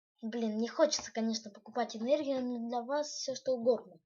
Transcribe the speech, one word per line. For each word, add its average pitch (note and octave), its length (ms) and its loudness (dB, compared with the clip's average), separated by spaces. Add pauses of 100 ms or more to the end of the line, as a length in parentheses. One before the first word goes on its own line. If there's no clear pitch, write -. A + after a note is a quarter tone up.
(220)
блин, A3 360 -2
не A3+ 100 0
хочется, - 440 2
конечно, A3+ 380 -2
покупать A3+ 460 -4
энергию, C4+ 460 2
но A#3+ 260 -4
для A#3+ 140 -2
вас D4 260 0
все - 260 -6
что C4 200 -2
угодно. A3+ 520 2